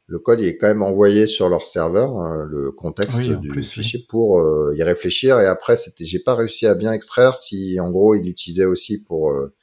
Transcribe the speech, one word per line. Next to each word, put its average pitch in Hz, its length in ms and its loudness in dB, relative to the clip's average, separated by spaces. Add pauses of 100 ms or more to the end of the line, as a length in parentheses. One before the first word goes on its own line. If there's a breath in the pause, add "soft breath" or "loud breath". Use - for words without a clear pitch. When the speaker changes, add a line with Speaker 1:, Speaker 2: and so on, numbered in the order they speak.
Speaker 1:
le 82 140 -10
code, 117 200 2
il 104 60 -2
est 85 120 -2
quand 104 100 2
même 107 160 2
envoyé 101 420 4
sur 98 240 0
leur 82 160 0
serveur, 92 460 0
hein, 82 360 -6
le 71 240 -6
contexte 82 460 -6
Speaker 2:
Oui, 92 160 -2
en 71 60 -4
Speaker 1:
du 73 80 -8
Speaker 2:
plus, 71 140 -6
oui. 107 220 -10
Speaker 1:
fichier 120 240 -8
pour, 107 320 2
euh, 76 380 2
y 80 60 0
réfléchir. 90 560 2
Et 95 80 6
après, 113 300 2
c'était, - 280 -10
j'ai 90 140 -6
pas 127 160 0
réussi 113 320 -2
à 101 80 4
bien 107 160 -4
extraire 123 440 2
si, 95 440 -6
en 90 100 -4
gros, 101 240 4
il 98 100 2
l'utilisait 90 420 -2
aussi 98 380 -4
pour, 78 280 -2
euh, 69 200 -4 (120)